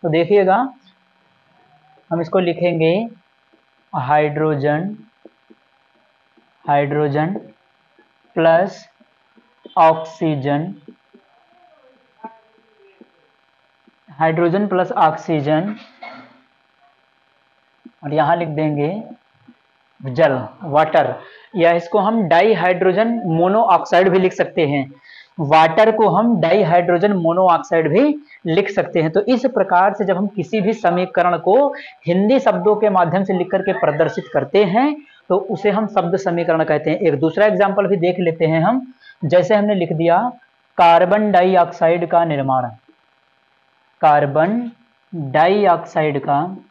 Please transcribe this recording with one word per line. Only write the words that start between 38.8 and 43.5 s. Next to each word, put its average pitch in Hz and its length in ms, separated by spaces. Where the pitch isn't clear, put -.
जैसे 175 300
हमने 208 200
लिख 175 180
दिया 170 260
कार्बन 180 540
डाइऑक्साइड 175 760
का 170 160
निर्माण, 135 440